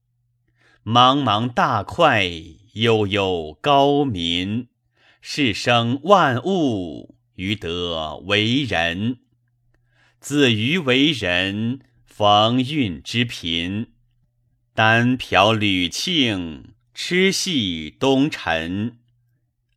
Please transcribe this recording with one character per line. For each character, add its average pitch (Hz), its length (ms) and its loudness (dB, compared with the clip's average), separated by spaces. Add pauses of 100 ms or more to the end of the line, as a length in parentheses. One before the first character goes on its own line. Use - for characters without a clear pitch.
(840)
茫 127 380 4
茫 113 260 2
大 123 340 0
块， 113 480 2 (440)
悠 110 320 2
悠 92 540 -2
高 143 440 4
民。 95 640 -4 (520)
世 135 320 -2
生 120 520 0
万 160 380 4
物， 107 720 -4 (180)
于 98 220 -4
得 85 680 -6
为 107 360 0
人。 95 580 -2 (1000)
自 139 320 2
余 117 260 0
为 139 340 2
人， 101 680 -2 (240)
逢 107 580 2
运 123 400 -4
之 120 220 -2
贫。 92 680 -6 (840)
单 117 420 2
瓢 101 360 2
履 101 360 0
磬， 95 720 -4 (320)
痴 185 360 0
系 95 600 -4
东 135 400 2
陈。 90 680 -4 (800)